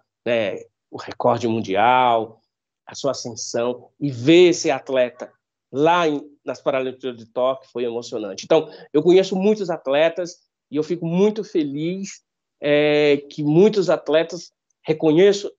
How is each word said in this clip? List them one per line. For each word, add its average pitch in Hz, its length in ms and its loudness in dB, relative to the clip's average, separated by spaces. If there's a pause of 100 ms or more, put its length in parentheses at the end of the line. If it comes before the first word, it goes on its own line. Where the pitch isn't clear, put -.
(240)
né, 107 340 -2 (320)
o - 60 -14
recorde 120 520 -2
mundial, 113 920 0 (460)
a - 80 -20
sua 139 160 -6
ascensão, 120 880 -8
e 143 120 -6
ver 160 400 6
esse 165 200 -2
atleta 131 640 -4 (400)
lá 165 340 2
em, 147 160 -2 (220)
nas 135 160 -8
Paralimpíadas 131 580 -4
de 113 80 -20
Tóquio 131 440 -4
foi 123 140 -6
emocionante. 117 600 -8
Então, - 260 0 (220)
eu 151 100 2
conheço 185 320 4
muitos 202 340 0
atletas 165 680 -2 (340)
e 139 60 -8
eu 151 80 0
fico 170 220 -6
muito 202 360 0
feliz, 170 800 -6 (380)
é, 147 560 2 (140)
que 156 120 -10
muitos 175 480 4
atletas 165 600 -2 (300)
reconheço, 165 760 2